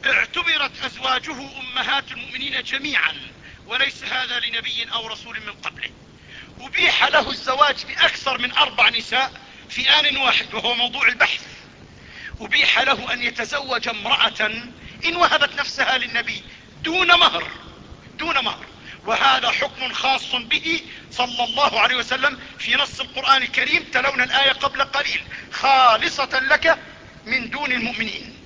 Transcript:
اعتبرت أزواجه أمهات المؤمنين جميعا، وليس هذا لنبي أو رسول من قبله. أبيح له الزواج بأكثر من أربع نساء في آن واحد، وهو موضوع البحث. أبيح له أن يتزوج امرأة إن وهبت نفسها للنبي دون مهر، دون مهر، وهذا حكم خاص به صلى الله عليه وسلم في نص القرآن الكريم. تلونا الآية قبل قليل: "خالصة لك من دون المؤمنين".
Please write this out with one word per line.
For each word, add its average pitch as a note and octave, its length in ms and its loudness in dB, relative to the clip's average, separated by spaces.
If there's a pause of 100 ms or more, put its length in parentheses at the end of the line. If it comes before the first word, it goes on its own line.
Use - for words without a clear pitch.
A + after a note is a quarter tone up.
اعتبرت C#4+ 760 0
أزواجه C4 520 -4 (240)
أمهات C4 520 -4
المؤمنين C4 500 -8
جميعا، C4+ 520 -2 (520)
وليس B3+ 380 -2
هذا A#3+ 360 -4
لنبي A#3 520 -6
أو A3+ 140 -6
رسول A3 400 -12
من G#3 60 -12
قبله. - 380 -10 (720)
أبيح D#4 440 2
له C#4 260 4
الزواج C4+ 560 2
بأكثر - 520 0
من A#3+ 140 -4
أربع B3+ 360 2
نساء A#3+ 520 -2 (280)
في C4 220 -2
آن D4 260 4
واحد، B3 380 0
وهو A#3 200 0
موضوع A#3+ 340 0
البحث. - 340 0 (1000)
أبيح B3 380 4
له B3 340 2
أن A#3+ 100 -4
يتزوج A#3+ 640 -2
امرأة A3 580 0 (580)
إن E4+ 120 0
وهبت C#4+ 440 4
نفسها C4 380 0
للنبي A#3 440 -4 (400)
دون F4 360 4
مهر، C#4 320 2 (680)
دون D4+ 260 0
مهر، G3 220 -4 (380)
وهذا B3 460 4
حكم C4 420 -2
خاص C4 420 0
به D4+ 460 -2 (300)
صلى B3 340 -2
الله A#3+ 360 2
عليه B3 160 4
وسلم B3+ 440 0 (180)
في A#3 160 -2
نص C4+ 260 -2
القرآن C4 420 2
الكريم. C4 500 0
تلونا B3+ 320 2
الآية C4+ 280 4
قبل C4+ 320 0
قليل: C#4 380 -4 (300)
"خالصة C4 880 4
لك D4 380 4 (480)
من A#3+ 240 -2
دون C#4 220 -2
المؤمنين". A3+ 720 -4